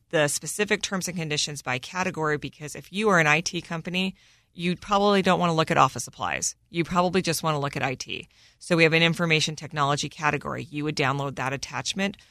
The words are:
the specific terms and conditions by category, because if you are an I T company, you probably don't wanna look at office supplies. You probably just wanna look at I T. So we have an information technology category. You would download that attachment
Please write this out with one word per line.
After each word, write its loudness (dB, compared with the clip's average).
the 2
specific -2
terms -4
and -8
conditions -4
by -4
category, -2
because -10
if -14
you 2
are 6
an 4
I 4
T -6
company, -4
you 0
probably 4
don't 4
wanna 2
look 2
at 2
office 4
supplies. -4
You 0
probably 2
just -2
wanna 0
look -4
at -2
I -2
T. -12
So 0
we 8
have 6
an 6
information 2
technology -2
category. -2
You -6
would -4
download -2
that -4
attachment -6